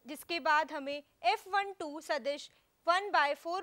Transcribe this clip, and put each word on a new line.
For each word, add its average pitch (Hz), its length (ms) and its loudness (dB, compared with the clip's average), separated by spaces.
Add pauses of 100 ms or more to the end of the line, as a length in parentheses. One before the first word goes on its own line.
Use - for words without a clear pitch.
जिसके 339 360 -6
बाद 302 300 2
हमें 285 300 -6 (220)
एफ़ 381 260 2
वन 392 300 0
टू 302 220 -8
सदिश 285 480 -4 (380)
one 359 240 4
by 311 240 6
four 339 280 -6